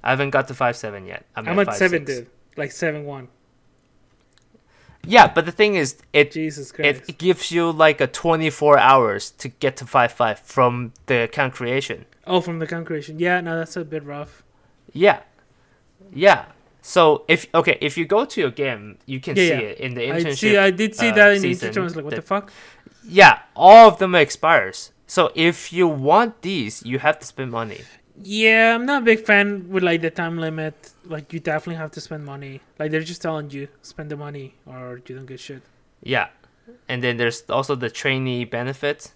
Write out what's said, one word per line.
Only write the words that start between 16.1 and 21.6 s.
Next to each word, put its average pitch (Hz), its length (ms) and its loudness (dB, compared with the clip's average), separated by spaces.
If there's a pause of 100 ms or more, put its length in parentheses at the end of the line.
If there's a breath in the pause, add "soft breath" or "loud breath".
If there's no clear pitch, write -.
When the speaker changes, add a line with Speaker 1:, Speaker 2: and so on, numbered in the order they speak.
Speaker 1:
Yeah. 180 340 4 (340)
So, 160 480 2
if, 160 260 2
okay, 160 260 0
if 151 180 -6
you 165 60 -4
go 208 200 0
to - 160 -8
your 135 100 -2
game, 113 560 -10
you 131 140 -10
can 165 160 -8
Speaker 2:
Yeah, 196 60 2
Speaker 1:
see 170 80 2
Speaker 2:
yeah. 143 80 -2
Speaker 1:
it 104 200 -8
in 127 160 -10
the 120 140 -6
Speaker 2:
I 160 120 -4
Speaker 1:
internship, 147 180 -4
Speaker 2:
see, 214 180 2
I 196 140 4
did 214 240 -4
see 233 160 -2
Speaker 1:
uh, 214 40 -4
Speaker 2:
that 208 220 6
in 196 60 -2
the 180 120 -2
Speaker 1:
season 214 180 -8